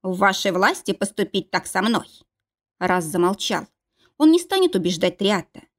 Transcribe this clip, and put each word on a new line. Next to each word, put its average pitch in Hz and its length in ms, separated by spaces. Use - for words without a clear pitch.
В 185 140
вашей 196 340
власти 196 400
поступить - 600
так - 160
со 190 140
мной». 214 260
Раз 180 260
замолчал. 175 600
Он 311 140
не 349 80
станет 370 360
убеждать 175 420
Триата. - 440